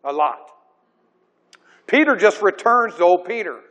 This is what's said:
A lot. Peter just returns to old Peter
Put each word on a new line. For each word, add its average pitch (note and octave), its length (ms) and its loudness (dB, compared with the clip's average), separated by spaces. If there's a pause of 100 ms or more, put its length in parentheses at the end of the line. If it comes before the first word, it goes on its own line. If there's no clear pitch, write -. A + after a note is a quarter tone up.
A C#3+ 80 -6
lot. D3 400 -4 (1300)
Peter D4 280 2
just G3+ 280 0
returns A#3 520 0
to E3 80 -2
old F3+ 240 4
Peter F#3 340 -10 (100)